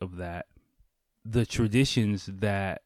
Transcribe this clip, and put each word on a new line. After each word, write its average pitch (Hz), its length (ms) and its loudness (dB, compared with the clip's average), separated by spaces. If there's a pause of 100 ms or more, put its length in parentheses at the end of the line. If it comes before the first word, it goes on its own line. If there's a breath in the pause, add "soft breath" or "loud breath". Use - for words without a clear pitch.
of 90 160 -6
that, 87 300 -8 (760)
the 113 220 0
traditions 110 800 2
that 98 600 -2